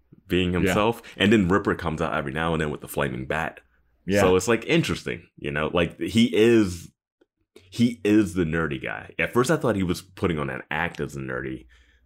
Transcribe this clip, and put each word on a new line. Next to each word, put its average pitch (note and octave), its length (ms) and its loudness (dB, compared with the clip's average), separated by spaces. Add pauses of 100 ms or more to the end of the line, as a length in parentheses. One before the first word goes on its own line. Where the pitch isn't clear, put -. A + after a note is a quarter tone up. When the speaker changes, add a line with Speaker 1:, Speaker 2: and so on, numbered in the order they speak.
(280)
Speaker 1:
being F2+ 260 0
Speaker 2:
Yeah. F2+ 60 0
Speaker 1:
himself. G#2 420 0 (140)
And G2+ 160 2
then G#2 160 4
Ripper G2 280 2
comes D#2 260 -6
out D#2+ 120 -4
every C#2+ 200 -4
now E2 200 -2
and D#2+ 80 0
then D#2 80 -2
with C#2 120 -8
the - 60 -16
flaming C2 380 -4
bat. D2+ 360 -6 (440)
Speaker 2:
Yeah. G2 160 2
Speaker 1:
So F#2 140 6
it's, F#2 120 2
like, A2+ 180 2
interesting, F2+ 640 -2 (100)
you C#2+ 140 -8
know, D2+ 220 -2
like, F2 260 0
he F2 360 2
is, G#2 560 4 (760)
he A#2+ 340 0
is G#2 300 4
the F2+ 120 0
nerdy D#2 360 -2
guy. A1 380 -10
At E2 140 -4
first B2 180 2
I D#3 60 2
thought B2+ 180 0
he F#2+ 80 0
was F2 180 -2
putting F2 380 -4
on C#2 100 -6
an B1+ 120 -8 (100)
act D#2+ 280 -4
as C#2 160 -6
a C#2 40 -8
nerdy, C2 460 -8 (400)